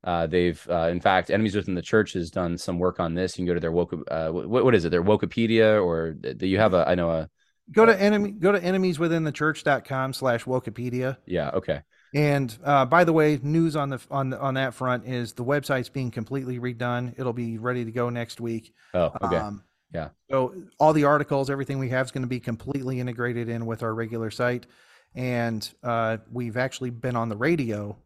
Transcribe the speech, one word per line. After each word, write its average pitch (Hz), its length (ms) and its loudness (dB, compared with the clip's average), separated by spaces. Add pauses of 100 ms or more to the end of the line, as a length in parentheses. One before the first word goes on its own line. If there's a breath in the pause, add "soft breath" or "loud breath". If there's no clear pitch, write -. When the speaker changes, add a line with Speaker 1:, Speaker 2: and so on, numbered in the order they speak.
Speaker 1:
Uh, 85 220 0
they've, 87 420 0
uh, 85 220 0
in 87 100 -2
fact, 92 300 2
Enemies 104 260 2
Within 95 200 -2
the 87 60 -2
Church 107 320 2
has 87 180 -4
done 87 260 -2
some 87 220 -6
work 90 200 0
on 82 140 -2
this. 92 240 -2
You 92 60 -4
can - 20 -2
go 87 80 0
to 87 60 0
their 82 120 -2
woke, 85 220 0 (160)
uh, 80 200 -2
wh-, 82 200 -6
what 123 240 4
is 90 100 6
it? 82 60 0
Their 87 140 2
Wokepedia, 107 800 4
or 82 340 -2
th-, - 220 -8
you 95 160 2
have 107 160 4
a, 85 160 4
I 90 60 4
know 85 160 0
a 80 180 -2 (420)
Speaker 2:
Go 220 140 6
to 208 160 6
enemy, 208 300 2
go 202 200 2
to 202 80 2
enemieswithinthechurch 165 1040 0
dot 139 220 2
com 131 260 -4
slash 123 340 0
Wokepedia. 127 800 -4
Speaker 1:
Yeah. 80 260 -2
Okay. 78 300 -2 (320 soft breath)
Speaker 2:
And, 139 520 0
uh, 139 200 6
by 165 180 6
the 165 100 4
way, 151 280 4
news 156 340 2
on 143 140 -2
the, 131 200 -6
on, 135 240 -2
on 131 220 -2
that 131 180 -2
front 123 340 -2
is 123 260 -6
the 123 120 -8
website's 135 420 0
being 131 240 -6
completely 127 480 -6
redone. 123 580 -4
It'll 127 140 -4
be 113 280 -6
ready 123 260 -2
to 113 60 -8
go 120 180 -2
next 120 320 -8
week. 113 320 -6 (200 soft breath)
Speaker 1:
Oh, 85 280 2
okay. 113 160 0
Speaker 2:
Um, 104 260 -6 (300)
Speaker 1:
Yeah. 78 160 -6 (200)
Speaker 2:
so 131 240 0 (260)
all 156 120 6
the 151 140 4
articles, 143 440 2
everything 139 300 -4
we 131 100 -4
have 127 180 0
is - 40 -14
gonna 127 160 -6
be 123 120 -4
completely 127 600 -6
integrated 120 480 -4
in 117 180 -6
with 113 180 -6
our 110 100 -2
regular 113 380 -4
site. 123 340 -2 (500 soft breath)
And, 120 560 -4 (120)
uh, 117 340 0 (140)
we've 120 260 -6
actually 127 320 -4
been 120 260 -6
on 117 140 0
the 104 80 -6
radio 113 580 -2 (100)